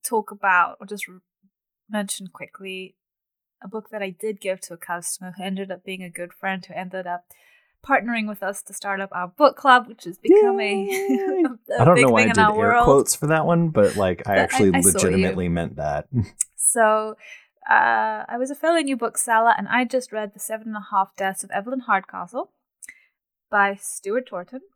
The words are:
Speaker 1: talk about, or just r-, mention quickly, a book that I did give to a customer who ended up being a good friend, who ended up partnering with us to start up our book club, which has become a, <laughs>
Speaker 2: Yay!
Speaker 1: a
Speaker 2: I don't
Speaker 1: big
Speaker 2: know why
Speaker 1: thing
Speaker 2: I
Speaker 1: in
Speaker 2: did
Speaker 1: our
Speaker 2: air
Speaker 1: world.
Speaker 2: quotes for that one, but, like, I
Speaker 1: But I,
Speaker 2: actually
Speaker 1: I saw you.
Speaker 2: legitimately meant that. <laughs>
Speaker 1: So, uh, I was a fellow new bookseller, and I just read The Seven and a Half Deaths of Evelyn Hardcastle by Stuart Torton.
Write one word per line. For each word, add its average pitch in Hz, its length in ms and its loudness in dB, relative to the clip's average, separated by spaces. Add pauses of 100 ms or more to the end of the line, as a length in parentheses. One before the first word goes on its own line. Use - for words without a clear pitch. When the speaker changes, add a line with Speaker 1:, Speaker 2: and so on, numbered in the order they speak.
Speaker 1:
talk 220 280 -4
about, 190 480 0
or 202 60 -16
just 202 240 -12
r-, 185 120 -20 (680)
mention 202 380 -6
quickly, 190 680 -14 (680)
a 196 40 -14
book 214 240 -12
that 214 100 -8
I 190 80 -4
did 208 320 -8
give 190 200 -4
to - 120 -16
a 165 40 -18
customer 175 600 -8
who 190 60 -10
ended 190 280 -6
up 175 120 -12
being 185 200 -12
a 175 60 -12
good 175 240 -12
friend, 190 320 -8
who 180 80 -20
ended 185 340 -10
up 175 180 -8 (600)
partnering 226 420 0
with 214 160 -10
us 196 200 -6
to 202 100 -20
start 196 260 -6
up 196 140 -6
our 180 140 -6
book 190 280 4
club, 247 320 4
which 226 180 -20
has 175 120 -12
become 392 420 6
a, 415 140 -2 (120)
<laughs> 403 40 -6
Speaker 2:
Yay! 381 540 0 (340)
Speaker 1:
a 240 40 4
Speaker 2:
I - 40 6
don't 175 100 6
Speaker 1:
big - 120 6
Speaker 2:
know 247 40 6
why 226 100 4
Speaker 1:
thing 226 80 4
Speaker 2:
I - 20 0
Speaker 1:
in 226 40 0
Speaker 2:
did 226 40 4
Speaker 1:
our 214 120 6
Speaker 2:
air 214 60 -2 (140)
Speaker 1:
world. 240 140 4
Speaker 2:
quotes 143 300 4
for 147 120 -4
that 156 180 2
one, 170 240 2
but, 101 260 4
like, 92 320 0
I 101 60 0
Speaker 1:
But 98 60 4
I, - 40 4
Speaker 2:
actually 95 300 4
Speaker 1:
I - 80 4
saw - 80 4
you. - 40 0 (120)
Speaker 2:
legitimately 90 440 0
meant 85 280 -4
that. 73 340 -4
<laughs> 127 60 -2 (400)
Speaker 1:
So, 214 580 0 (540)
uh, 220 580 2
I - 100 -10
was 262 140 -4
a 285 40 -8
fellow 330 260 2
new 269 160 -4
bookseller, 226 600 2
and 202 120 -6
I 247 160 0
just 247 260 -4
read 214 220 -8
The - 80 -18
Seven 220 260 -10
and 220 80 -8
a 202 160 -10
Half 190 240 0
Deaths 190 260 -4
of 196 100 -12
Evelyn 247 360 -6
Hardcastle 196 640 -4 (1000)
by 202 260 2
Stuart 226 520 -6
Torton. 190 320 -12 (160)